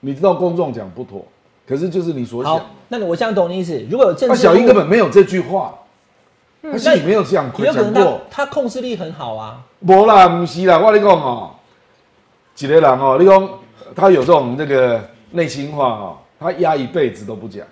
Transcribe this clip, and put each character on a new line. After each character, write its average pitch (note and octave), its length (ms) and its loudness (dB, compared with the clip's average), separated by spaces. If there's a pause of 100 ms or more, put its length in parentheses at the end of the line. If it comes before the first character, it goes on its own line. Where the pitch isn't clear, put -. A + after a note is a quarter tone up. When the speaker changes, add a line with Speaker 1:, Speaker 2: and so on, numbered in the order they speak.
Speaker 1:
你 C#3 120 -8
知 C3+ 80 -8
道 F#3 120 2
公 E3+ 240 -4
众 D3+ 160 -4
讲 G#2 160 -12
不 A2 140 -16
妥， G2 220 -16 (420)
可 C3+ 100 -6
是 F3 100 -4
就 F3+ 140 -4
是 E3 100 -6
你 B2+ 140 -6
所 A#2+ 180 -8
想。 D#3 140 -2
Speaker 2:
好， - 140 -10 (180)
那 A#3 160 -8
我 E3+ 100 -4
这 E3+ 80 -6
样 A3+ 100 -4
懂 F#3 160 0
你 F3+ 80 -8
意 F#3+ 60 -6
思。 E3 160 -8 (100)
如 G#3 80 -6
果 C4 100 4
有 F3 60 0
政 B3+ 140 -4
治 A#3 60 2
Speaker 1:
啊， - 20 2
小 E3+ 200 4
英 A#3 100 4
根 G#3 100 2
本 E3+ 100 0
没 F#3+ 120 0
有 F#3+ 120 2
这 G3 140 6
句 F#3 160 -2
话， F3 340 -6 (920)
Speaker 2:
嗯， D4+ 100 -12
Speaker 1:
他 - 40 -6
心 C#4+ 180 2
里 E3+ 80 0
没 F3 100 0
有 G#3 100 0
这 D#3 140 -2
样 C#3+ 80 -2
想 B2 80 -10
过。 G#3+ 120 -6
Speaker 2:
有 D4+ 60 2
可 B3 100 -2
能 G#3 120 -2
他， E3 260 2 (100)
他 C#4+ 180 -6
控 C#4 200 -6
制 B3 140 -8
力 A#3 160 -8
很 D#3+ 160 -12
好 B2 220 -12
啊。 A2 280 -16 (160)
Speaker 1:
没 F#3+ 260 6
啦， G3 220 8
不 E3+ 180 -2
是 F3 200 -6
啦， F3 120 4
我 G#3+ 140 4
跟 G#3 100 4
你 G3+ 40 0
讲 F#3+ 120 6
哦， A#2+ 340 -6 (1040)
一 C#3+ 100 -8
个 D#3+ 140 6
人 - 20 2
哦， C3+ 340 2
你 F3 80 6
讲 F#3+ 240 4 (460)
他 F#3+ 140 4
有 E3 100 4
这 B2+ 60 -2
种 C3+ 320 2
那 D3+ 80 -6
个 B2+ 360 0 (300)
内 E3+ 160 -4
心 C#3 240 -10
话 C#3+ 160 -2
哦， G#2 300 -8 (200)
他 E3+ 160 -8
压 D#3+ 220 -2
一 C3+ 120 -6
辈 D3 240 -4
子 G#2 120 -18
都 G#2+ 100 -12
不 G#2+ 140 -16
讲。 G2+ 240 -18